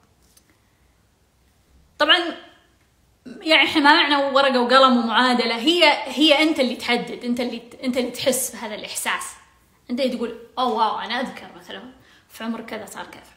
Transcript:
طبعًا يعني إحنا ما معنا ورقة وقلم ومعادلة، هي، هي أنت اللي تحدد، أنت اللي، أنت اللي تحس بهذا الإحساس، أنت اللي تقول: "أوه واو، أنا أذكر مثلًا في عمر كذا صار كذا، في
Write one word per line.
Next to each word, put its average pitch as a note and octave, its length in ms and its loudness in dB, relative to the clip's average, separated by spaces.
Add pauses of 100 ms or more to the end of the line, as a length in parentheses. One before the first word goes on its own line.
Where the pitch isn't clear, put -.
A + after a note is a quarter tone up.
(2000)
طبعًا D#4 180 4 (1080)
يعني D#4 380 2
إحنا D#4 180 0
ما D4+ 200 6
معنا D4 160 2
ورقة C4+ 440 2
وقلم B3+ 360 6
ومعادلة، A#3 580 0
هي، D#4+ 280 2 (220)
هي D4 380 2
أنت D#4 160 2
اللي A#3+ 160 0
تحدد، A3+ 500 -4
أنت A#3+ 140 -4
اللي، A#3+ 220 -6 (220)
أنت C4 140 -4
اللي B3 140 -2
تحس - 440 -2
بهذا G#3+ 200 -10
الإحساس، - 480 -6 (640)
أنت A#3+ 100 -4
اللي B3+ 180 -2
تقول: A3 220 -8 (200)
"أوه B3+ 140 0
واو، G#3+ 260 0
أنا A3 220 -6
أذكر F#3+ 340 -10
مثلًا G3 360 -18 (380)
في - 140 -16
عمر A3+ 180 -8
كذا A3 240 -12
صار - 200 -14
كذا، - 180 -20
في - 140 -20